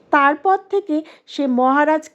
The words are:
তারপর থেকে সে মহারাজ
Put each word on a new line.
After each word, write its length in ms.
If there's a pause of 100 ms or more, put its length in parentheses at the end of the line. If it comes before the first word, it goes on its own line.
(100)
তারপর 480 (120)
থেকে 320 (240)
সে 200
মহারাজ 680